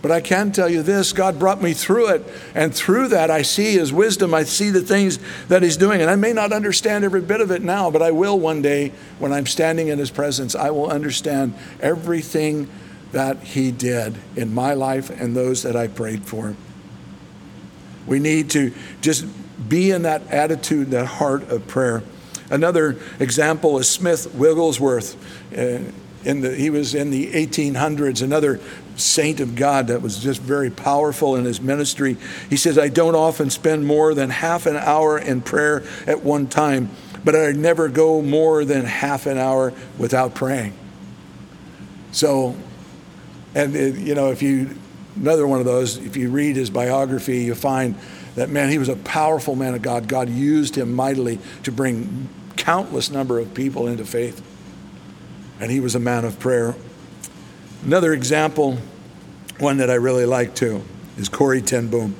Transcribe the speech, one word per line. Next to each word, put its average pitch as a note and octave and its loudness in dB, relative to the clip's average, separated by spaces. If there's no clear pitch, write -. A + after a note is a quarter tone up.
But D3+ 2
I E3+ 4
can G3 0
tell F3+ 2
you E3+ 2
this, F#3+ 2
God F#3+ 2
brought F#3+ 2
me F3 0
through A3 2
it, D#3 2
and D#3 2
through B3 2
that E3 4
I D#3 2
see G#3 2
his D#3+ 4
wisdom, F#3+ 2
I D#3 4
see G#3 0
the F#3 4
things F#3+ 2
that F3+ 6
he's D#3+ 2
doing. F#3+ 4
And D#3+ 4
I F#3+ 6
may G#3+ 4
not G#3+ 0
understand G#3 0
every F#3+ 2
bit G3+ 0
of G3+ 2
it F3 0
now, F#3 2
but D#3 4
I E3 6
will G3 4
one D#3+ 0
day C#3+ 2
when C#3+ -2
I'm C#3+ -2
standing D#3+ 2
in D3 0
his C#3 -4
presence. C3+ -2
I D3 0
will D3+ 0
understand C#3+ -2
everything D#3 0
that C3+ -2
he C3 -2
did A#2+ -2
in A2+ -4
my C3 0
life C3+ -2
and A#2+ -4
those B2+ 0
that A#2+ -2
I A#2 0
prayed A2 -6
for. G#2+ -8
We C3+ 2
need D3+ 2
to C#3 2
just D#3 0
be F3+ 4
in F3 2
that D#3 0
attitude, D3 0
that B2 2
heart C#3 -2
of A2+ -2
prayer. A#2 0
Another D#3 2
example D3 2
is B2+ 2
Smith E3+ 0
Wigglesworth. C3+ 2
Uh, B2 -4
in C#3 -2
the, C3 -2
he C#3 0
was D3 -2
in C#3+ -2
the C3+ -2
eighteen D3+ 0
hundreds, C#3+ 0
another C#3 2
saint D3+ 0
of B2 -4
God C3+ 2
that A#2+ -2
was G#2 -4
just C3 -2
very C3 -2
powerful C#3+ 2
in B2 0
his A#2 -4
ministry. C3+ -2
He C#3+ 2
says, D3+ 4
"I D3 6
don't E3 4
often D#3 2
spend D#3 0
more D3+ 4
than C#3 0
half E3 -2
an D3+ 0
hour D3+ 2
in C3 -2
prayer D3 0
at D3+ 0
one C#3+ 2
time, C3+ 0
but D3+ 6
I D3+ 4
never D#3+ 2
go D#3 4
more D3+ 2
than C3+ 0
half C#3 -2
an C3+ 0
hour C3 2
without B2+ 0
praying." C3 -2
So, C3+ 0
and C#3+ 0
it, C3+ 2
you D3 -2
know, C#3 2
if B2 -4
you, C3+ 0
another D3 2
one C3+ 2
of B2 0
those, B2 2
if - -10
you B2 -2
read C#3+ 0
his B2+ -2
biography, B2 0
you A#2+ -2
find C3 0
that, B2+ -2
man, C#3+ 0
he D3+ 2
was C3 0
a B2+ -2
powerful D3+ 0
man B2+ -2
of A#2 -4
God. A#2+ -2
God B2+ -2
used C#3+ 0
him A#2+ -2
mightily B2+ 0
to C3+ -4
bring A#2+ -4
countless D#3+ -2
number C3 -2
of A2 -6
people C3 -4
into A#2 -6
faith. A#2+ -4
And A2+ -6
he C3+ 2
was B2 -2
a B2 2
man A#2+ 0
of G#2 -6
prayer. A#2+ 2
Another D#3+ 4
example, D3 2
one C#3 2
that B2+ 2
I B2+ 4
really B2 4
like B2 0
too, A2 -2
is G2 -6
Corrie C3 2
ten A#2+ 0
Boom. A2 -2